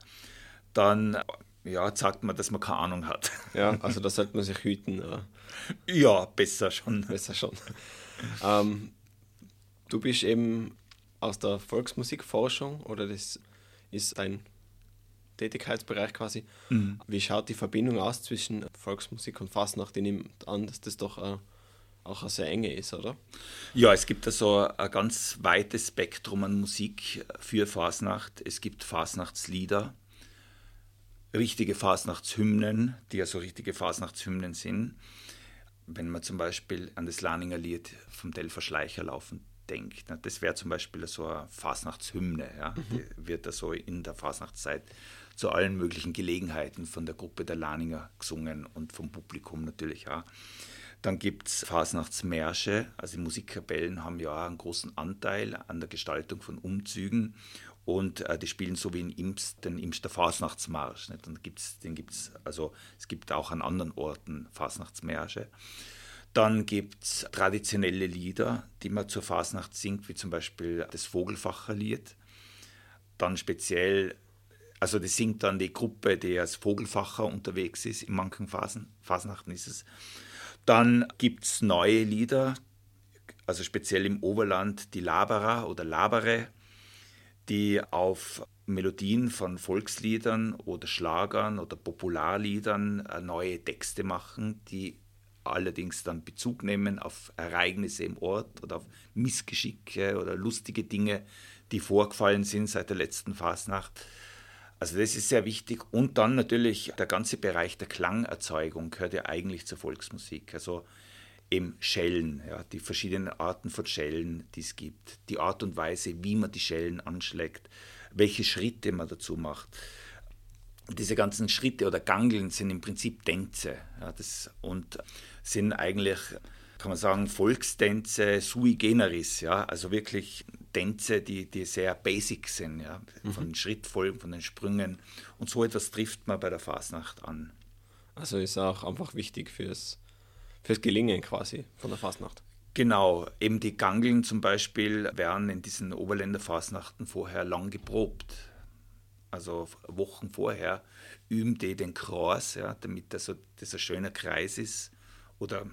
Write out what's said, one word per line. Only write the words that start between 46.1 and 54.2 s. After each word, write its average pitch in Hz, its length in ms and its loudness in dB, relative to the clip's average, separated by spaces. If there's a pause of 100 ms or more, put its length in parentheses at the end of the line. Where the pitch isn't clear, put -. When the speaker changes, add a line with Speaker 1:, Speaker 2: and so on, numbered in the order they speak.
Speaker 1:
Gelegenheiten 87 760 -4
von 82 200 -8
der 78 80 -6
Gruppe - 300 -10
der 82 120 -4
Lahninger 80 640 -6
gesungen 80 480 -6
und - 260 -12
vom 78 200 -10
Publikum 80 520 -10
natürlich 78 440 -8
auch. 82 160 -6 (800)
Dann 95 160 0
gibt's - 480 -4
Fasnachtsmärsche, 85 1200 0 (120)
also 85 180 -10
die 87 60 -6
Musikkapellen 82 840 -6
haben 85 160 -8